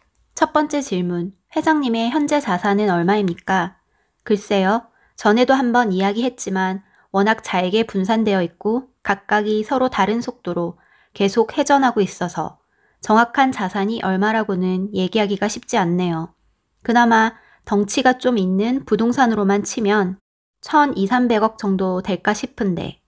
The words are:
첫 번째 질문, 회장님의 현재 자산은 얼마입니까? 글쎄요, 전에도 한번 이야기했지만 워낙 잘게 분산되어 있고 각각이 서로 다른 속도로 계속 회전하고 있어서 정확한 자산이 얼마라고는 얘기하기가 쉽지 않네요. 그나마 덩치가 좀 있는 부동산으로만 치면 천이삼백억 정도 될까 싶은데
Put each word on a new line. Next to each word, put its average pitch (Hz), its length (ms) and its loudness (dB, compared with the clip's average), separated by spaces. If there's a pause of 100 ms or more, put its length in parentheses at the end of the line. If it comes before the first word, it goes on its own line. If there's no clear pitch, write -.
(340)
첫 311 180 0
번째 302 300 -2
질문, 180 500 -4 (240)
회장님의 262 540 0
현재 294 300 0
자산은 202 500 0
얼마입니까? 185 880 0 (440)
글쎄요, 202 640 0 (300)
전에도 247 380 2
한번 240 380 2
이야기했지만 190 920 -2 (280)
워낙 208 320 2
잘게 185 420 0
분산되어 202 580 0
있고 220 480 -4 (120)
각각이 214 600 -2
서로 254 240 0
다른 214 320 0
속도로 175 580 -6 (360)
계속 202 420 0
회전하고 269 460 2
있어서 175 560 -6 (420)
정확한 233 500 2
자산이 208 520 -4
얼마라고는 190 920 -2
얘기하기가 202 540 -2
쉽지 - 300 -4
않네요. 170 560 -2 (480)
그나마 226 500 4 (320)
덩치가 247 540 2
좀 247 180 0
있는 208 480 0
부동산으로만 220 800 2
치면 202 540 0 (440)
천이삼백억 240 960 2
정도 185 440 -2
될까 196 320 -2
싶은데 - 720 -6